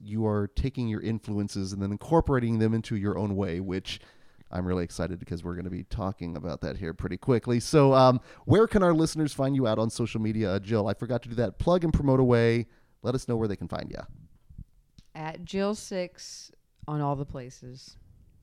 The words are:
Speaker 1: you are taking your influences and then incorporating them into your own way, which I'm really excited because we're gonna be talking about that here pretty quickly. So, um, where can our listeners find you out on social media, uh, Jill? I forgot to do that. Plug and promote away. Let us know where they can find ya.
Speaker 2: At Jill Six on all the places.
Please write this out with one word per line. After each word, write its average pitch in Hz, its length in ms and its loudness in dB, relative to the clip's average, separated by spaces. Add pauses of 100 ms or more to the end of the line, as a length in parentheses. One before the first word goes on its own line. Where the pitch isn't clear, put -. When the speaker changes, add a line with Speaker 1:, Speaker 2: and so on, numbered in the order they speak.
Speaker 1:
you 107 200 -2
are 104 220 0
taking 127 400 -2
your 107 140 -2
influences 101 720 -4
and 98 100 -6
then 98 80 -2
incorporating 120 680 0
them 110 140 4
into 113 200 -4
your 101 240 -2
own 101 160 -2
way, 95 240 -2
which 95 400 -6 (500)
I'm 92 160 -4
really 90 200 0
excited 87 340 -6
because 85 240 -8
we're 87 140 -6
gonna 90 140 -8
be 90 120 -8
talking 92 540 -6
about 76 240 -8
that 76 160 -6
here 90 180 -8
pretty - 220 -6
quickly. 120 420 0
So, 139 360 6
um, 127 260 8 (240)
where 202 240 6
can 208 120 2
our 175 140 6
listeners 156 380 0
find 139 240 0
you 131 100 2
out 107 100 2
on 113 140 2
social 113 300 -4
media, 110 320 0
uh, 98 80 0
Jill? 104 260 0
I 101 80 -2
forgot 120 300 -4
to 120 40 -16
do 117 60 -10
that. 110 240 -2
Plug 175 240 2
and 165 100 2
promote 135 280 4
away. 117 480 4 (340)
Let 123 140 -2
us - 100 -8
know 123 100 -2
where 110 120 0
they 95 80 -4
can 90 100 -8
find - 240 -8
ya. - 120 -10 (1120)
Speaker 2:
At 160 280 -12
Jill 196 300 -2
Six - 800 -10 (340)
on 151 140 -4
all 143 160 0
the 139 100 -8
places. 127 680 -16 (460)